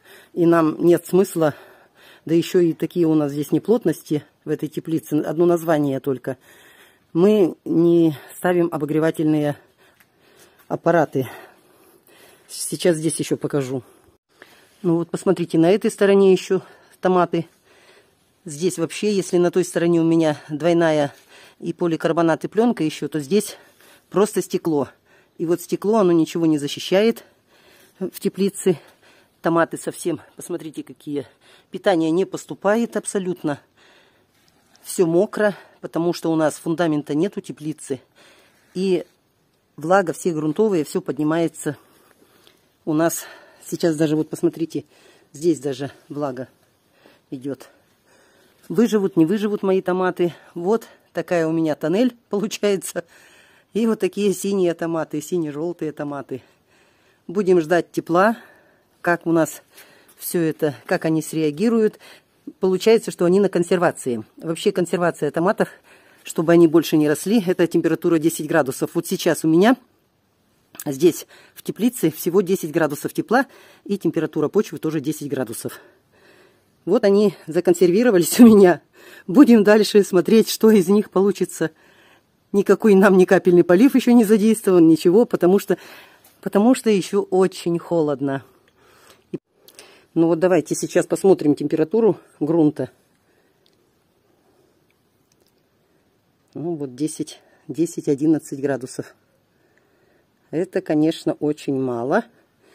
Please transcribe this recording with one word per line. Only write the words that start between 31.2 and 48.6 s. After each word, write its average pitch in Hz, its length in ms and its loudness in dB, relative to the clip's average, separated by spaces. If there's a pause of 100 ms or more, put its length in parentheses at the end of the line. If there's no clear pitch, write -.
Питание 165 400 0
не 185 140 0
поступает 214 720 -4
абсолютно. 180 640 -6 (1200)
Всё - 240 -2
мокро, 196 500 0 (260)
потому 165 320 -4
что 165 180 -4
у 160 40 0
нас 156 200 0
фундамента 151 580 -4
нет 175 240 -4
у 196 40 -10
теплицы. 139 600 -12 (720)
И 180 320 -2 (720)
влага, 165 340 0
все 170 220 -4
грунтовые, 156 500 0
всё 185 160 -4
поднимается. 156 800 -4 (1080)
У 160 80 -4
нас 160 300 -2 (400)
сейчас 165 320 -2
даже, 151 200 0
вот 156 140 -4
посмотрите, 160 540 -6 (480)
здесь 151 280 -2
даже 135 320 -8 (180)
влага 135 400 -10 (800)
идёт. 135 400 -12 (1000)